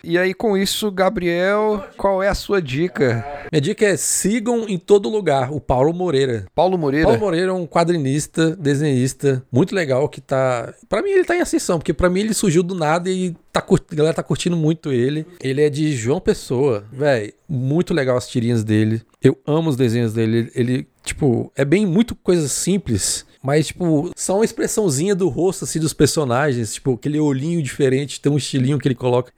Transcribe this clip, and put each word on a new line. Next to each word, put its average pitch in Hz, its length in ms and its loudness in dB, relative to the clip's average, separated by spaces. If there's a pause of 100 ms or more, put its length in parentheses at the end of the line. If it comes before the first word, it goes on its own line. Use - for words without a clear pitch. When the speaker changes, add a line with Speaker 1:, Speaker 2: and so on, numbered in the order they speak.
Speaker 1:
E 170 140 -2
aí, 185 160 2
com 202 240 0
isso, 196 340 -2
Gabriel, 190 920 0 (140)
qual 196 240 0
é 202 60 2
a 185 60 0
sua 202 280 -2
dica? 135 600 0 (300)
Speaker 2:
Minha 156 80 2
dica 196 240 -2
é 196 120 4
sigam 226 720 -2
em 185 100 -2
todo 202 320 4
lugar 147 420 0
o 151 80 -6
Paulo 139 320 2
Moreira. 135 600 0
Speaker 1:
Paulo 180 240 2
Moreira? 151 280 2
Speaker 2:
Paulo 226 140 4
Moreira 185 300 0
é - 20 -2
um 180 140 -4
quadrinista, 160 880 0
desenhista, 139 960 0
muito 180 220 2
legal, 147 340 0
que - 120 -18
tá... 131 520 -2 (160)
Pra 202 140 -2
mim 403 80 -2
ele 381 140 4
tá 349 120 -2
em 359 60 0
ascensão, 202 360 -2
porque 165 140 -2
pra 180 160 2
mim 180 120 0
ele 220 120 -2
surgiu 180 300 2
do 180 120 -6
nada 170 360 0
e 185 240 -4 (180)
tá 165 80 0
cur-, 175 200 2 (120)
a - 20 -8
galera 151 200 2
tá 175 80 -4
curtindo 175 340 -2
muito 160 340 0
ele. 139 360 0 (160)
Ele 135 200 -2
é 151 60 6
de 151 260 0
João 127 260 -2
Pessoa, 127 680 0
véi, 131 440 0 (120)
muito 143 460 0
legal 131 240 2
as 123 120 -4
tirinhas 117 360 0
dele. 110 380 2 (200)
Eu 135 140 6 (100)
amo 160 220 0
os 139 80 0
desenhos 117 380 0
dele, 113 240 2
ele, 117 160 -2
ele, 127 340 -2 (160)
tipo, 117 500 0
é 139 120 0
bem 185 180 2
muito 196 300 2
coisa 170 340 0
simples, - 800 -2 (160)
mas, 143 260 0
tipo, 165 480 0
só - 200 -2
uma 220 80 2
expressãozinha 196 680 0
do 180 140 0
rosto, 160 360 -2
assim, 147 160 -6
dos 156 140 -2
personagens, 135 800 0
tipo, - 200 -2
aquele 143 240 -4
olhinho 151 440 0
diferente, 131 580 -2
tem 143 100 0
um 147 60 2
estilinho 135 420 0
que - 80 -2
ele 135 80 0
coloca. 123 440 0